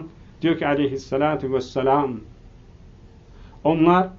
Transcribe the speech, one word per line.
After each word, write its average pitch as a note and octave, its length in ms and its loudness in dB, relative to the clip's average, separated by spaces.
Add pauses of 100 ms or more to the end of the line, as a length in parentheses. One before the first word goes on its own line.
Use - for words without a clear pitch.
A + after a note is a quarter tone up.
(420)
diyor D#3+ 160 2
ki D#3+ 100 -2
aleyhissalatu C#3 840 -2
vesselam, C3+ 580 0 (1500)
"Onlar E3+ 440 4 (120)